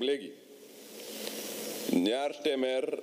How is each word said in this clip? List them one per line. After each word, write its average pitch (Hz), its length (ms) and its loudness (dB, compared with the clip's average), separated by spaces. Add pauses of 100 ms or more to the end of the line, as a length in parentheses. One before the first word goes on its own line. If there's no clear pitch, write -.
léegi, 139 320 0 (1600)
ñaar 123 400 4 (100)
téeméer 135 600 2